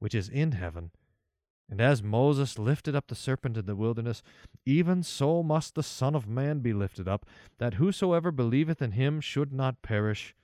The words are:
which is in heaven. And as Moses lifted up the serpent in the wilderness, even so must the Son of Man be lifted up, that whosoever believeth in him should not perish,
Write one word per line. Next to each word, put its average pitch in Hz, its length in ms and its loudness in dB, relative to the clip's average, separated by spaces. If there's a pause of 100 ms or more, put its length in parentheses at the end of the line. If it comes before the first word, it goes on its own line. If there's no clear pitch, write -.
which 107 140 -4
is 101 140 -2
in 147 240 0
heaven. 85 380 -6 (800)
And 104 100 -4
as 123 220 4
Moses 131 560 2
lifted 139 360 0
up 143 120 -2
the - 80 -10
serpent 131 420 -4
in 104 80 -4
the 101 100 -4
wilderness, 113 480 -2 (440)
even 175 360 4
so 160 400 0
must 156 340 0
the 156 60 -2
Son 143 320 -2
of 117 140 -2
Man 135 320 -2
be 117 140 0
lifted 98 340 -4
up, 101 160 -2 (320)
that 113 180 -2
whosoever 170 560 2
believeth 139 520 2
in 113 100 0
him 143 300 0
should 139 280 -2
not 131 300 -2
perish, 107 640 -2